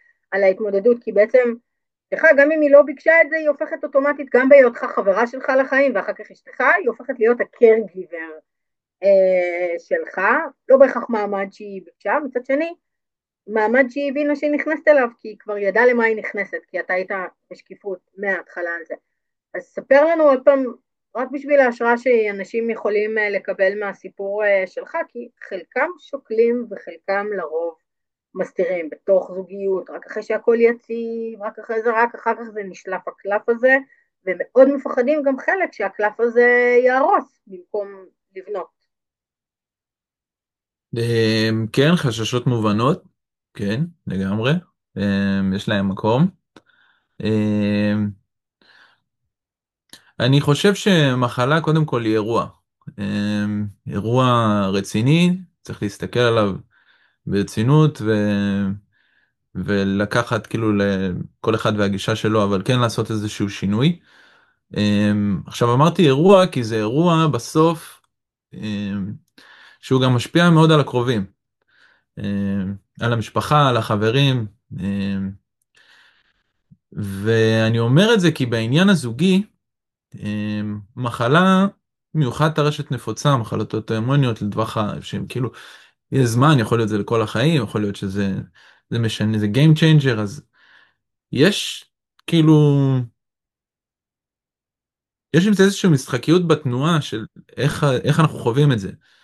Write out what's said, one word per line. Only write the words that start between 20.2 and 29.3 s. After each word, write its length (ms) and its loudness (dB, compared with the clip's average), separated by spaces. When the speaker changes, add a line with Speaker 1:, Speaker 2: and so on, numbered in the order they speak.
Speaker 1:
עוד 220 4
פעם, 200 4
רק 160 -6
בשביל 280 0
ההשראה 380 2
שאנשים 720 -2
יכולים, 480 -2
אה, 120 -2
לקבל 500 -2
מהסיפור, 640 -8
אה, 220 2
שלך, 320 -10
כי 200 -14
חלקם 400 -6
שוקלים 720 -2
וחלקם 560 -8
לרוב 380 -6
מסתירים 560 -4
בתוך 440 -2